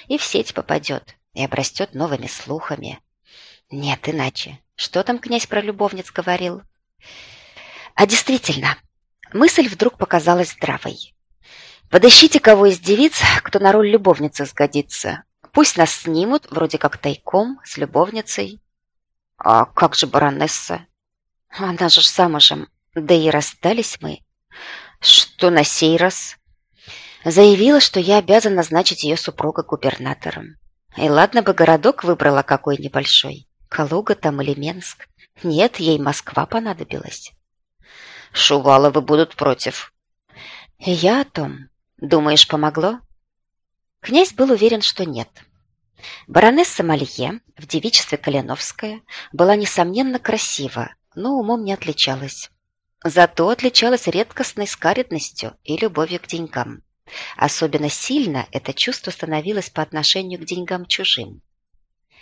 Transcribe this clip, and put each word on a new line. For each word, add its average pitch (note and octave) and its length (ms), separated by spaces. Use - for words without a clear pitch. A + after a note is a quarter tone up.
и C#4 100
в D4 60
сеть - 300
попадет, D3+ 600
и C3 100
обрастет C#3+ 500
новыми C#3 340
слухами. - 720
Нет, C#3+ 380
иначе. C#3+ 500
Что - 280
там B3 160
князь A#3 280
про G#3 140
любовниц G3+ 500
говорил?» F3+ 500
А F#3+ 100
действительно, E3+ 720
мысль C4+ 340
вдруг G#3+ 300
показалась F3 540
здравой. - 640
«Подыщите B3 500
кого G3+ 280
из F3+ 120
девиц, G#3 400
кто - 160
на G3 120
роль G#3 180
любовницы F3 560
сгодится. - 800
Пусть - 240
нас E3 160
снимут, F#3 600
вроде D#3+ 260
как - 200
тайком, G#3 640
с - 140
любовницей». G3 840
«А A2+ 280
как - 300
же - 100
баронесса?» D3 800
«Она F3+ 400
же - 120
замужем, D3+ 640
да E3 220
и D#3+ 140
расстались E3+ 720
мы». D3+ 180
«Что - 500
на D#3+ 140
сей D#3+ 340
раз?» - 400
«Заявила, G#3 540
что - 200
я F#3+ 180
обязан G#3 360
назначить E3 500
ее D#3 140
супруга D#3 460
губернатором. C3+ 920
И D#3 140
ладно F3 320
бы G3 120
городок E3 500
выбрала D#3 400
какой C#3+ 340
небольшой, C#3 720
Калуга E3+ 480
там C#3+ 260
или C#3+ 160
Менск. C#3+ 500
Нет, F3 340
ей D#3+ 200
Москва C#3+ 480
понадобилась». - 880
«Шуваловы C#3 680
будут D3+ 340
против». - 580
«И - 140
я F3+ 300
о C#4 40
том. C#3 440
Думаешь, D3+ 500
помогло?» D#3 520
Князь D#4+ 320
был C4+ 180
уверен, A3 300
что - 240
нет. B2 240
Баронесса A3 560
Малье D3+ 580
в D3 100
девичестве - 500
Калиновская C#3 840
была, F#3 240
несомненно, G#3 640
красива, C#3 760
но B3+ 220
умом A3+ 280
не G3 80
отличалась. C#3 760
Зато E3+ 460
отличалась A#3+ 580
редкостной G3+ 600
скаредностью E3+ 960
и D3 120
любовью A3 460
к - 60
деньгам. C#3+ 560
Особенно D3 540
сильно G3 600
это C3+ 220
чувство - 380
становилось E3 580
по - 120
отношению F3 580
к D#3+ 60
деньгам F3+ 400
чужим. - 560